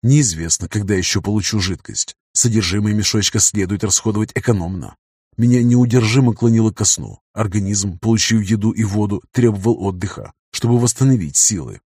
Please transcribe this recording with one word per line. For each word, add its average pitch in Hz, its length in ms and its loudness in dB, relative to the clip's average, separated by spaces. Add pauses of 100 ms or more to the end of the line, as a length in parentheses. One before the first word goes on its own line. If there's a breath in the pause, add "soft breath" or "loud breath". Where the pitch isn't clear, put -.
Неизвестно, 92 640 0
когда 101 280 -2
еще 92 260 -2
получу 104 400 -2
жидкость. - 520 -6 (200)
Содержимое 104 600 0
мешочка 107 460 0
следует 98 460 -2
расходовать 107 500 -2
экономно. 90 600 -2 (420)
Меня 120 260 4
неудержимо 120 720 4
клонило 113 380 2
ко - 120 -6
сну. - 360 -2 (140)
Организм, 98 680 -4
получив 110 440 2
еду 107 280 0
и 113 120 -2
воду, 101 480 -2
требовал 113 500 2
отдыха, 95 520 -8 (180)
чтобы 120 260 0
восстановить 120 600 0
силы. 64 420 -2 (100)